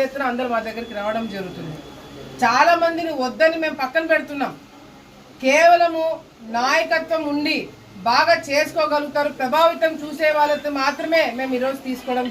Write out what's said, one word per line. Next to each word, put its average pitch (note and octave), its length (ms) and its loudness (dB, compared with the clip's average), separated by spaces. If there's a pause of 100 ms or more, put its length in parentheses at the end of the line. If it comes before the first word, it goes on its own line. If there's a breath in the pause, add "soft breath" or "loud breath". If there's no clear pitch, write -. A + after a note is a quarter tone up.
ఎత్తున C4+ 260 -2
అందరూ B3 240 -2
మా A3+ 140 0
దగ్గరికి A3 300 -10
రావడం G#3+ 360 -4
జరుగుతుంది. E3+ 420 -10 (680)
చాలా C#4 300 6 (100)
మందిని E4 280 -2 (120)
వద్దని D#4+ 400 2
మేము D#4 180 -4
పక్కన D#4+ 300 -2
పెడుతున్నాం. C#4+ 420 -2 (920)
కేవలము E4 600 6 (520)
నాయకత్వం D#4+ 680 0 (100)
ఉండి D4 260 0 (500)
బాగా D#4 280 4 (120)
చేసుకోగలుగుతారు, D4 920 0
ప్రభావితం D#4+ 600 2
చూసే D4+ 360 0
వాళ్ళతో D4 340 0 (100)
మాత్రమే D4+ 400 0 (160)
మేము C4 220 -2
ఈరోజు C4+ 280 -2
తీసుకోవడం B3 420 -4